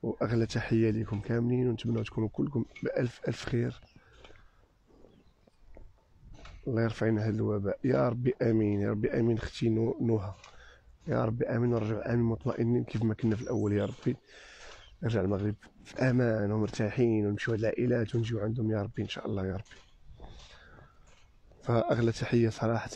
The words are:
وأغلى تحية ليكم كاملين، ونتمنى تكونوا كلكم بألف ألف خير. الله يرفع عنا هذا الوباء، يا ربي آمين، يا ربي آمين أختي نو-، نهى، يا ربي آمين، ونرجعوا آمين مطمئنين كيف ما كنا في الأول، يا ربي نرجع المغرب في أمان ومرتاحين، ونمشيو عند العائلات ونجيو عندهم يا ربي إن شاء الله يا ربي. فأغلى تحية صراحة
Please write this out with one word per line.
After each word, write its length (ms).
وأغلى 440
تحية 440
ليكم 300
كاملين، 480
ونتمنى 360
تكونوا 260
كلكم 360
بألف 440
ألف 180
خير. 360
الله 160
يرفع 240
عنا 140
هذا 140
الوباء، 480
يا 260
ربي 320
آمين، 400
يا 100
ربي 280
آمين 180
أختي 320
نو-، 320
نهى، 320
يا 180
ربي 200
آمين، 280
ونرجعوا 400
آمين 120
مطمئنين 580
كيف 200
ما 100
كنا 220
في 60
الأول، 320
يا 120
ربي 320
نرجع 180
المغرب 340
في 260
أمان 420
ومرتاحين، 760
ونمشيو 260
عند 100
العائلات 520
ونجيو 240
عندهم 320
يا 100
ربي 200
إن 60
شاء 180
الله 220
يا 60
ربي. 240
فأغلى 480
تحية 380
صراحة 460